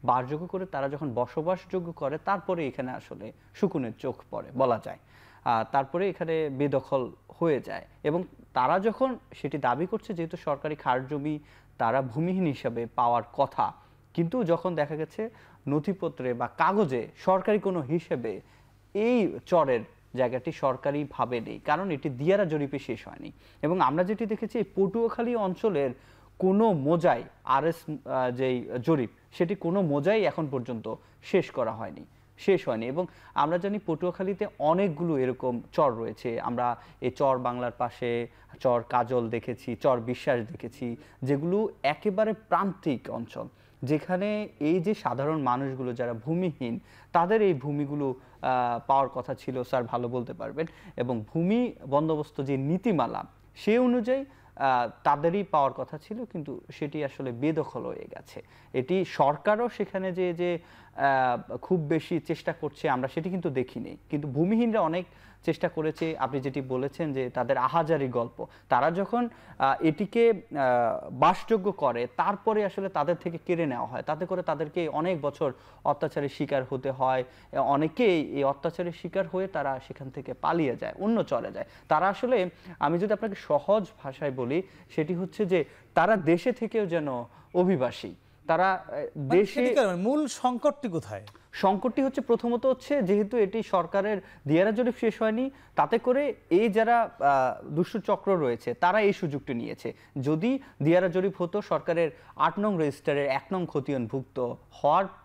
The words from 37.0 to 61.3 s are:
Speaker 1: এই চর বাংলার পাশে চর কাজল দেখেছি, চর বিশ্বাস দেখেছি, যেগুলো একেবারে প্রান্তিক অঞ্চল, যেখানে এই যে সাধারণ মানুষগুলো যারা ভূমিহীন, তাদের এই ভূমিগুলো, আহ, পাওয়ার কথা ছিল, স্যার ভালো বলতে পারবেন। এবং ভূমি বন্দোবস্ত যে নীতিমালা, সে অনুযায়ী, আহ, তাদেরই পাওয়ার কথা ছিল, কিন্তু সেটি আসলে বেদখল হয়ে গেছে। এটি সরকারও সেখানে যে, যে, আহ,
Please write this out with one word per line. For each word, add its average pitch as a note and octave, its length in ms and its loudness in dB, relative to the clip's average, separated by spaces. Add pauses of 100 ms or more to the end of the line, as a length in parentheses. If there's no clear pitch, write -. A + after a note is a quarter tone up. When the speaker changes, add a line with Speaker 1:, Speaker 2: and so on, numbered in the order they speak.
Speaker 1:
এই B2+ 100 -2
চর C3+ 280 2
বাংলার B2 400 -4
পাশে A#2+ 480 -4 (340)
চর A#2+ 280 4
কাজল A#2+ 400 2
দেখেছি, A#2 480 -6
চর B2+ 240 2
বিশ্বাস A#2+ 460 -2
দেখেছি, A#2 500 -10 (260)
যেগুলো E3 460 0 (140)
একেবারে G#3 500 0
প্রান্তিক F3 800 -2
অঞ্চল, A#2 360 -8 (380)
যেখানে F#3 640 -2 (120)
এই E3 200 2
যে G3 140 0
সাধারণ C#3+ 480 -2
মানুষগুলো C3 500 0
যারা A#2+ 220 -4
ভূমিহীন, D3 640 -4 (320)
তাদের F#3 300 4
এই F#3+ 120 4
ভূমিগুলো, C#3+ 600 -2 (280)
আহ, B2 440 0
পাওয়ার C3+ 220 4
কথা C3 260 -6
ছিল, B2+ 280 -6
স্যার B2 220 0
ভালো A#2+ 240 -4
বলতে B2 240 -4
পারবেন। C#3+ 340 -6 (300)
এবং A#2+ 280 -2 (100)
ভূমি G3+ 380 2 (140)
বন্দোবস্ত D3+ 540 0
যে C3+ 160 0
নীতিমালা, C#3+ 680 0 (300)
সে G#3+ 240 2
অনুযায়ী, B3 460 2 (320)
আহ, B2+ 340 2 (140)
তাদেরই E3 380 2
পাওয়ার C#3+ 300 2
কথা C3+ 260 -10
ছিল, A3+ 260 -10
কিন্তু D3 360 -8 (120)
সেটি D3+ 320 -6
আসলে C3 280 -6
বেদখল D3 540 -2
হয়ে - 240 -10
গেছে। - 320 -16 (300)
এটি F3+ 320 0
সরকারও G#3 640 2
সেখানে F#3+ 440 -4
যে, F3+ 220 0
যে, F3 240 -2 (380)
আহ, B2+ 600 2